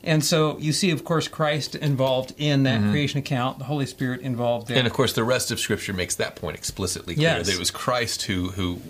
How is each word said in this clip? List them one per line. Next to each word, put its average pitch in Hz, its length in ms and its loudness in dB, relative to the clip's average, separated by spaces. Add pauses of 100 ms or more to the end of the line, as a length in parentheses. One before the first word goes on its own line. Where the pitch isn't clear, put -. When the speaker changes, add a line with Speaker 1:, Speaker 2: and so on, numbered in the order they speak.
Speaker 1:
And 156 200 2
so 156 360 2
you 151 140 0
see, 180 180 2
of 143 140 -2
course, 160 220 0
Christ 151 480 -2
involved 131 640 0
in 147 260 4
that 117 180 4
Speaker 2:
Mm-hmm. 104 100 4
Speaker 1:
creation 143 280 0
account, 131 380 -2
the 135 80 -10
Holy 139 200 -2
Spirit 127 360 -4
involved 120 460 0
there. 117 100 2
Speaker 2:
And, 123 80 4
of 110 80 0
course, 123 200 2
the 117 100 2
rest 123 280 2
of 110 80 -4
Scripture 101 340 -2
makes 90 220 -2
that - 200 -4
point 80 220 -6
explicitly - 580 -4
clear, 156 120 4 (100)
Speaker 1:
Yes. 87 100 -2
Speaker 2:
that 95 80 0
it 87 40 -4
was - 120 -2
Christ - 520 -2
who, 92 260 0
who 90 300 -2 (100)